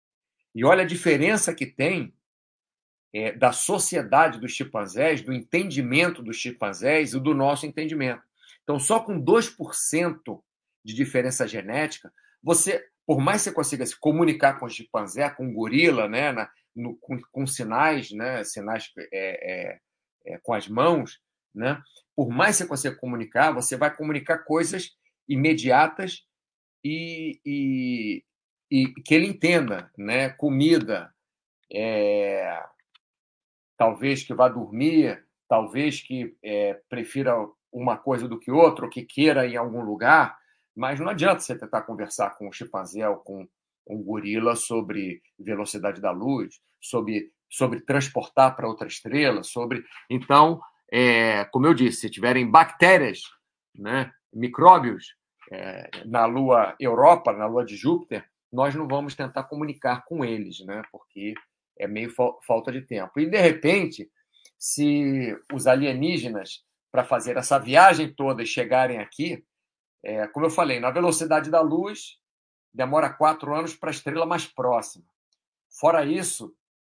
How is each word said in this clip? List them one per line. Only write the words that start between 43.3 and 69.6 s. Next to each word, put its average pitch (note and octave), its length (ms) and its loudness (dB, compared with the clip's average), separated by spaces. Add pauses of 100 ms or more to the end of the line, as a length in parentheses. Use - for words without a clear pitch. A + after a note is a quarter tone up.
um G#2+ 160 -10
gorila A2 540 -2
sobre G#2 640 -6 (160)
velocidade G2+ 600 -6
da G2+ 100 -2
luz, A2 500 -4 (200)
sobre, G#2+ 500 -4 (200)
sobre A2+ 300 -2
transportar C3+ 760 2
pra A#2 120 -6
outra G#2+ 180 -8
estrela, B2 560 -2
sobre, A#2+ 420 -8 (240)
então, C#3+ 520 6 (300)
é, A#2 560 4
como C3 200 2
eu E3 80 8
disse, B2+ 280 2
se G#2+ 80 -6
tiverem A#2+ 400 0
bactérias, D#3+ 720 6 (520)
né, B2+ 360 -6 (220)
micróbios, B2 840 4 (340)
é, F#2+ 400 -12 (160)
na A#2 180 2
lua A#2+ 540 4
Europa, C3 540 6
na G#2+ 140 -4
lua A#2 180 0
de G2+ 120 -12
Júpiter, B2 500 -4 (240)
nós C3+ 240 0
não D#3 120 -6
vamos C#3 280 -6
tentar C3 300 -8
comunicar C#3+ 600 -6
com D#3+ 200 -6
eles, G2+ 400 -6
né, G2+ 260 -10
porque G#2 440 -14 (440)
é - 80 -6
meio A2 240 -8
fal-, B2 360 -2
falta A#2 240 0
de C3 120 -6
tempo. G#2 360 -8
E, D#3 100 2
de G3+ 100 0
repente, D#3+ 680 2 (500)
se C#3 800 -2 (160)
os B2+ 140 -6
alienígenas, B2+ 960 0 (260)
pra B2 140 0
fazer B2 320 -2
essa C3+ 220 2
viagem D#3 560 6
toda C3+ 280 -2
e A2+ 40 -6
chegarem B2 520 0
aqui, D3 460 -8 (580)